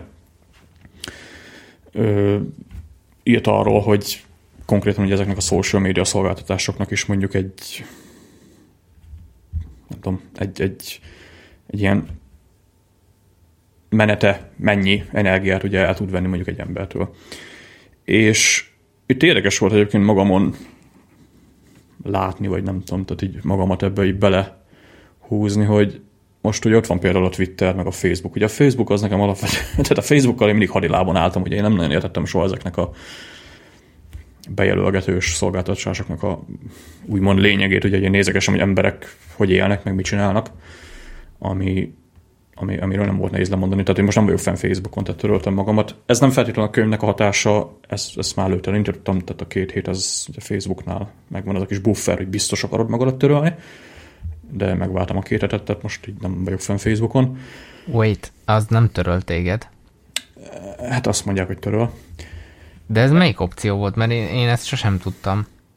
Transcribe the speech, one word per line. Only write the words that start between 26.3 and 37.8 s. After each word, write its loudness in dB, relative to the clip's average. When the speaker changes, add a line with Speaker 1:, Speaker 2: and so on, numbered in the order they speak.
Speaker 1:
most -2
ugye 6
ott 4
van 0
például 2
a 4
Twitter, 0
meg -4
a -4
Facebook. -2
Ugye 0
a 4
Facebook 2
az 2
nekem 2
alapvetően, 0
<laughs> 2
tehát 2
a 2
Facebookkal 4
én 4
mindig 2
hadilábon 2
álltam, 2
ugye -4
én 0
nem 2
nagyon 2
értettem -2
soha 0
ezeknek -4
a -2
bejelölgetős 0
szolgáltatásoknak -4
a -4
úgymond 2
lényegét, 4